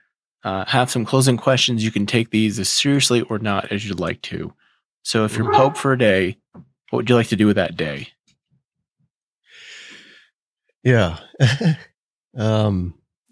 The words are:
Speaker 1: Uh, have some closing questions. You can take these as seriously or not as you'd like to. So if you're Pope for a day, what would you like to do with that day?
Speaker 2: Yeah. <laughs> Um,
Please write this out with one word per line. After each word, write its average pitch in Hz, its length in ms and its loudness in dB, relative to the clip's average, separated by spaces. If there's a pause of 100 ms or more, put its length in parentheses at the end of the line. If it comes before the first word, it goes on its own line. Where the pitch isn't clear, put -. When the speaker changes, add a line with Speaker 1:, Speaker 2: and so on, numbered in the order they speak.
(420)
Speaker 1:
Uh, 95 220 -6
have 127 260 0
some 117 140 -4
closing 131 320 2
questions. 123 480 0
You 110 80 -2
can 101 140 -2
take 117 240 -2
these 107 280 0
as - 100 -4
seriously 135 540 0
or 110 160 -6
not 104 320 -4
as 104 160 -6
you'd 95 140 -6
like 85 220 -6
to. 82 300 -10 (520)
So 113 200 0
if 107 120 -4
you're 113 180 -2
Pope 135 220 4
for 135 160 0
a 127 60 0
day, 95 400 2 (160)
what - 100 -20 (340)
would 117 100 -2
you 123 60 6
like 117 140 2
to 113 80 -2
do 107 100 4
with 104 100 4
that 85 200 -2
day? 73 320 -8 (2750)
Speaker 2:
Yeah. 104 360 2 (200)
<laughs> 139 380 2 (600)
Um, 107 580 0 (380)